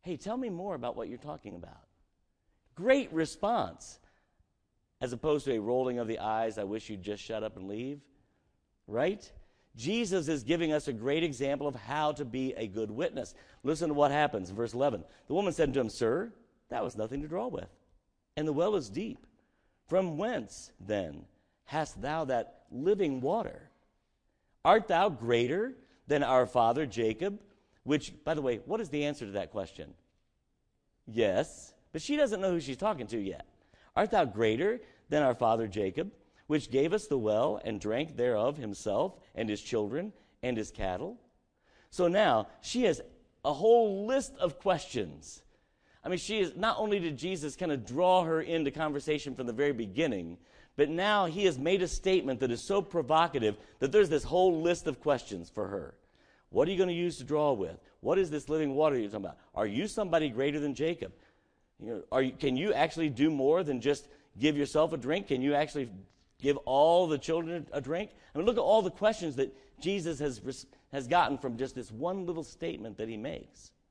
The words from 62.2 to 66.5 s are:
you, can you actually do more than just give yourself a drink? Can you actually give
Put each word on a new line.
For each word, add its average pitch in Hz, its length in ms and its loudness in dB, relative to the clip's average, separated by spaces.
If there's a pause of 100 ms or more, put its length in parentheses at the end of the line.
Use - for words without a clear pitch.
you, 131 100 0
can 131 240 0
you 185 180 0
actually 156 340 0
do 139 220 2
more 147 320 2
than 139 180 -2
just 139 260 0 (320)
give 143 180 2
yourself 151 360 2
a 160 60 -4
drink? 156 300 -4
Can 131 120 0
you 143 140 2
actually 143 360 -2 (480)
give 139 200 2